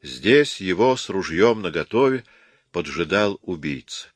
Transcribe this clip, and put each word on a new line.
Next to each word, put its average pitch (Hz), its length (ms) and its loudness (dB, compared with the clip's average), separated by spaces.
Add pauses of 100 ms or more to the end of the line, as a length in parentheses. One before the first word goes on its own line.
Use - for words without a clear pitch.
Здесь 98 580 2
его 98 360 2
с - 120 -10
ружьём 95 540 2
наготове 113 600 -2 (480)
поджидал 87 720 -2
убийца. 73 720 -8